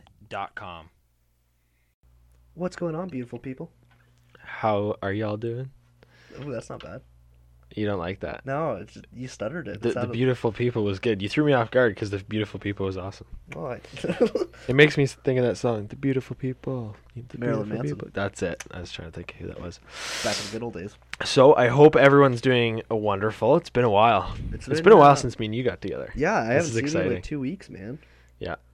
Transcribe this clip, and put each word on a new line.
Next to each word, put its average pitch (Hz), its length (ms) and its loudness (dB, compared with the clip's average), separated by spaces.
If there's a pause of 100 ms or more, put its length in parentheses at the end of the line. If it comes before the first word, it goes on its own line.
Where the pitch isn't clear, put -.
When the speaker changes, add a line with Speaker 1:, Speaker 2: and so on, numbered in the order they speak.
(300)
Speaker 1:
dot 101 240 -10
com. 87 360 -16 (1600)
Speaker 2:
What's 180 220 -8
going 170 200 -6
on, 180 140 -8
beautiful 123 300 -10
people? 135 320 -14 (640)
Speaker 1:
How 104 640 -4
are 98 120 -4
y'all 107 240 -4
doing? 117 340 -10 (680)
Speaker 2:
Oh, 143 120 -12
that's 113 180 -10
not - 140 -16
bad. 110 180 -16 (760)
Speaker 1:
You 104 100 -4
don't 101 140 -2
like 87 220 -8
that? - 260 -10
Speaker 2:
No, 139 300 -6
it's 101 180 -16
just, - 180 -20
you 123 140 -14
stuttered 131 400 -10
it. 101 80 -10
It 101 80 -16
Speaker 1:
The, 117 60 -2
the - 40 0
Speaker 2:
sounded 123 200 -4
Speaker 1:
beautiful 123 380 0
people 120 320 -2
was 101 140 -2
good. 104 240 -2
You 101 80 -4
threw 151 160 0
me 147 80 4
off 117 160 2
guard 120 260 2
'cause 107 140 -6
the 101 80 -4
beautiful 104 420 -6
people 101 280 -4
was 95 100 -6
awesome. 92 300 -12 (280)
Speaker 2:
Oh, 160 120 -10
I 120 120 -10 (140)
<laughs> - 720 -4
Speaker 1:
It 123 80 0
makes 147 220 6
me 139 80 2
think 131 320 -2
of 123 80 2
that 113 100 0
song, 113 300 -2
"The 110 100 -14
Beautiful 131 400 -4
People." 127 600 -8 (200)
The 120 220 -16
Speaker 2:
Marilyn 113 320 -4
Speaker 1:
Beautiful 110 140 -6
Speaker 2:
Manson. 147 140 -6
Speaker 1:
People. - 140 -12
That's 98 300 -6
it. 85 300 -6
I 87 80 -14
was 87 120 -14
trying - 180 -14
to - 20 -16
think - 260 -14
who 92 100 -14
that - 140 -14
was. 87 180 -14 (440)
Speaker 2:
Back 107 160 -4
in 107 80 -10
the 101 40 -12
good 113 120 -8
old 117 100 -8
days. 90 220 -12 (280)
Speaker 1:
So 139 320 8
I 123 120 6
hope 147 280 8
everyone's 139 460 8
doing 117 480 2
wonderful. 107 680 0
It's 170 120 -6
been 123 160 2
a 117 40 2
while. 104 440 4 (180)
Speaker 2:
It's - 160 -12
Speaker 1:
It's 147 120 -2
Speaker 2:
been, 165 60 -2
Speaker 1:
been 208 80 10
a 202 40 12
while 143 140 12
Speaker 2:
uh, 139 40 6
Speaker 1:
since 131 220 -4
me 110 80 -4
and 107 80 -4
you 123 100 -2
got 113 160 -4
together. 65 360 -8
Speaker 2:
yeah, 165 240 -2
I 117 160 0
Speaker 1:
This 165 140 0
Speaker 2:
haven't - 0 -
Speaker 1:
is 113 40 -6
Speaker 2:
seen 113 80 0
you 135 40 -2
in, 147 80 -4
like, 95 260 -2
Speaker 1:
exciting. - 20 -10
Speaker 2:
two 147 180 -8
weeks, 139 300 -8
man. 101 300 -14 (400)
Speaker 1:
Yeah. 90 160 -8 (180)